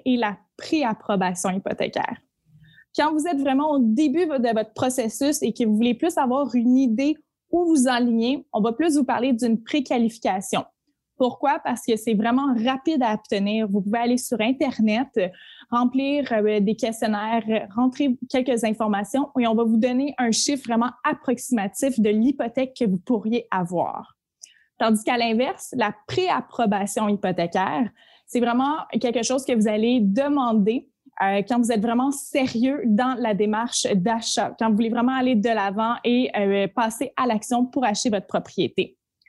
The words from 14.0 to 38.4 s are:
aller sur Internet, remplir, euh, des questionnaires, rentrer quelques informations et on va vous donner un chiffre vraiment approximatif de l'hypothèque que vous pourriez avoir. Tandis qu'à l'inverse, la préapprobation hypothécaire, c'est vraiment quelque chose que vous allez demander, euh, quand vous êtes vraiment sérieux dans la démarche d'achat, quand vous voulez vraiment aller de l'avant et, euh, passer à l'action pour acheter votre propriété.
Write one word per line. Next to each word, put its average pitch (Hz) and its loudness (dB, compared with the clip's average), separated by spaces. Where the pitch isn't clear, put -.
aller 240 2
sur 240 -4
Internet, 233 0
remplir, 262 0
euh, 214 2
des 208 2
questionnaires, 220 -2
rentrer 254 0
quelques 254 0
informations 214 -2
et 240 2
on 226 2
va 233 2
vous 226 4
donner 254 0
un 240 2
chiffre 269 0
vraiment 233 0
approximatif 254 -2
de 214 4
l'hypothèque 247 0
que 254 0
vous 190 2
pourriez 220 -2
avoir. 175 -2
Tandis 220 2
qu'à 254 0
l'inverse, 233 -2
la 214 -2
préapprobation 220 -2
hypothécaire, 190 -2
c'est - -2
vraiment 247 0
quelque 233 0
chose 262 -2
que 262 0
vous 220 2
allez 226 2
demander, 233 0
euh, 196 0
quand 240 0
vous 233 0
êtes 226 0
vraiment 240 0
sérieux 262 -2
dans 247 2
la 233 -2
démarche 214 -2
d'achat, 220 -2
quand 202 2
vous 214 4
voulez 226 2
vraiment 240 0
aller 254 2
de 214 2
l'avant 220 0
et, 240 2
euh, 196 2
passer 226 -4
à 262 0
l'action 233 0
pour 254 -2
acheter 214 0
votre 196 -2
propriété. - -4